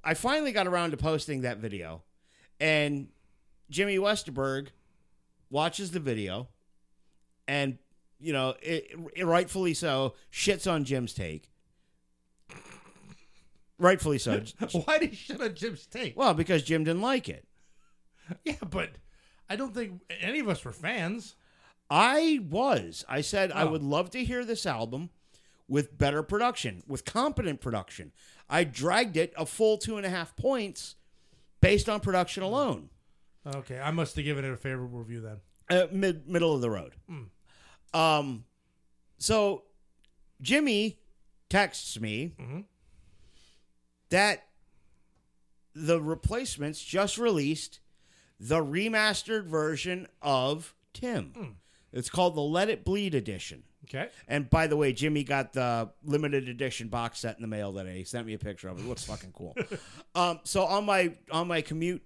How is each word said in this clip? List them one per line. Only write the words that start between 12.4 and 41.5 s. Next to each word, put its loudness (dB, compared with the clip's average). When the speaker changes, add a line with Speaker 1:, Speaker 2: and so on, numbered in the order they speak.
Speaker 1:
Rightfully 6
so. 0
Speaker 2:
<laughs> -2
Why 4
did 0
he -12
shit -10
on -4
Jim's -8
take? -8
Speaker 1:
Well, 6
because 2
Jim 2
didn't 0
like 0
it. -10
Speaker 2:
Yeah, -4
but -4
I -4
don't -6
think -6
any -2
of -2
us -2
were -10
fans. -6
Speaker 1:
I 6
was. 0
I -2
said, 0
"I 2
Speaker 2:
Oh. 2
Speaker 1:
would -2
love 0
to -4
hear -2
this -4
album -4
with 0
better 2
production, 0
with -6
competent -2
production." -6
I 2
dragged 0
it 2
a -2
full 4
two -4
and -4
a -2
half -6
points -2
based 8
on 0
production 2
alone. 0
Speaker 2:
Okay, -8
I -4
must -2
have -2
given -2
it -4
a -8
favorable -8
review -10
then. -12
Speaker 1:
Uh, 6
mid-, 0
middle 4
of 2
the 2
road. -6
Speaker 2:
Mm. -12
Speaker 1:
Um, 2
so 2
Jimmy 2
texts 0